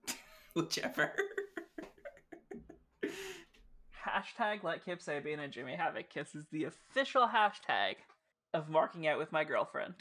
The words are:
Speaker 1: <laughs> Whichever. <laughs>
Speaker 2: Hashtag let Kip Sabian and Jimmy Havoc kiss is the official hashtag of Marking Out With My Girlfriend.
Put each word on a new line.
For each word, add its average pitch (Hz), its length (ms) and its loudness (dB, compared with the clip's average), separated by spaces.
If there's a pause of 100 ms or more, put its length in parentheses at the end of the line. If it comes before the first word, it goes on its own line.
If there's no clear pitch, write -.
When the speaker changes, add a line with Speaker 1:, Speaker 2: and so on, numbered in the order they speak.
(340)
Speaker 1:
<laughs> - 200 -20
Whichever. 160 600 0 (1900)
<laughs> - 40 -2 (1000)
Speaker 2:
Hashtag 208 580 -2
let 165 220 -2
Kip 175 160 -6
Sabian 151 380 -4
and 143 120 -6
Jimmy 127 240 -6
Havoc - 340 -2
kiss - 260 -8
is 151 160 -8
the 156 140 0
official 262 600 2
hashtag 202 680 4 (580)
of 156 160 -2
Marking 160 380 2
Out 143 100 4
With 156 140 -2
My 156 120 4
Girlfriend. 131 580 0